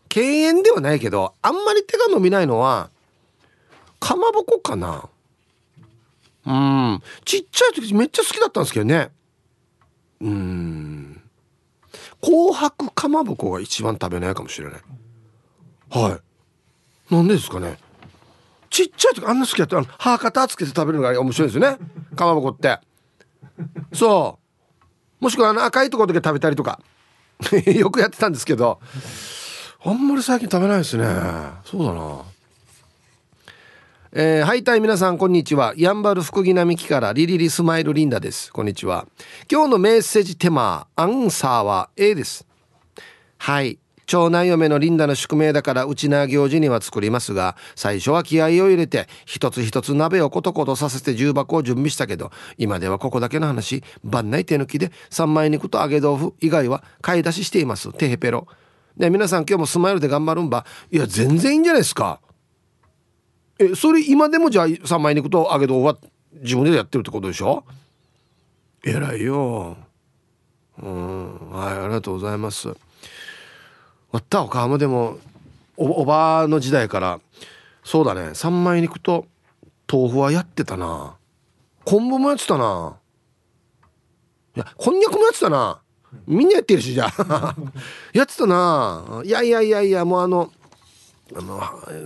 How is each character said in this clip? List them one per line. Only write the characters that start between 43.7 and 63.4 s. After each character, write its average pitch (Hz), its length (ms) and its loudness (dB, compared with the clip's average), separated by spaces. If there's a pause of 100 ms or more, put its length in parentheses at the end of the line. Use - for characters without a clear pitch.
長 170 220 2
男 175 200 2
嫁 160 200 2
の 147 120 2
リ 160 100 2
ン 165 60 2
ダ 156 100 2
の 143 80 0
宿 - 220 -4
命 156 160 4
だ 143 100 0
か 135 120 -2
ら、 127 100 -2
う 143 100 -6
ち 147 140 -4
な 143 180 2
行 139 220 2
事 156 120 2
に 156 80 2
は 117 140 0
作 - 180 -6
り 104 100 0
ま 120 100 0
す 107 120 -8
が、 92 240 -2 (200)
最 - 240 -4
初 135 100 -2
は 165 140 2
気 160 180 2
合 156 40 4
を - 20 2
入 185 280 4
れ 165 120 0
て、 107 200 -2 (160)
一 - 280 -4
つ 123 120 -4
一 110 180 -2
つ 143 120 -4
鍋 165 260 2
を 147 80 2
コ 175 140 -4
ト 185 100 -2
コ 151 120 -2
ト 131 100 -2
さ 143 160 -2
せ 127 140 -10
て 135 100 -2
重 139 180 0
箱 135 220 -2
を 160 80 2
準 123 140 -2
備 143 140 -2
し - 60 -8
た 131 120 -4
け 98 80 -6
ど、 - 160 -12 (260)
今 101 220 -2
で 92 80 -4
は 98 100 -2
こ 123 140 -6
こ 123 80 -2
だ 120 80 -2
け 139 100 -4
の 160 80 -2
話、 131 380 -4 (180)
番 110 260 -4
内 151 160 -2
手 160 120 0
抜 139 100 -2
き 147 140 -4
で、 180 100 -4 (200)
三 156 220 0
枚 156 200 2
肉 - 160 -4
と - 100 -2
揚 - 80 0
げ 147 140 0
豆 143 180 0
腐 160 220 -4
以 160 100 2
外 151 160 2
は 123 160 -2 (180)
買 175 200 0
い - 20 0
出 170 80 0
し 170 140 -6
し - 60 -8
て 196 100 2
い 151 40 0
ま 113 120 -4
す。 - 160 -12
テ 151 160 -2
ヘ 123 100 0
ペ 120 140 -2
ロ。 - 160 -6 (480)
で、 175 140 2
皆 196 180 2
さ 180 100 0
ん、 156 60 -2
今 190 120 0
日 170 40 0
も 151 60 -2
ス - 120 -2
マ 185 140 2
イ - 20 2
ル 175 60 0
で 143 80 0
頑 147 180 0
張 160 80 0
る 175 80 -2
ん 160 80 -2
ば。 120 160 -4 (240)
い 175 60 -2
や、 139 100 2
全 117 320 2
然 262 140 2
い 302 60 2
い - 20 -
ん - 20 4
じ 339 80 4
ゃ 330 40 4
な 285 40 6
い 208 40 4
で - 20 2
す - 100 -4
か。 92 260 -4 (1400)